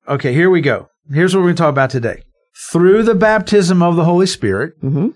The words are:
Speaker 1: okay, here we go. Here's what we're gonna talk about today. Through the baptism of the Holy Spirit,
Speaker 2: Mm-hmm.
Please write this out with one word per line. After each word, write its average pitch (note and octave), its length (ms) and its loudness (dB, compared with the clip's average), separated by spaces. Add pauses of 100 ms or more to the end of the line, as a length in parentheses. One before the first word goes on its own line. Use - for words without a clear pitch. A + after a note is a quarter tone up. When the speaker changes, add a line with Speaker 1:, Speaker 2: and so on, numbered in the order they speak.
Speaker 1:
okay, C3+ 260 -4
here E3+ 160 2
we F3 120 2
go. B2 260 -4 (240)
Here's F3 240 0
what F#3+ 60 2
we're F3+ 60 2
gonna F3 100 0
talk E3 140 2
about C3+ 180 0
today. A#2 320 -6 (500)
Through F#3 320 4
the A3+ 120 2
baptism G3 680 2
of F3 140 2
the D#3+ 80 0
Holy F3 220 2
Spirit, A2+ 540 -4
Speaker 2:
Mm-hmm. C#3 340 -2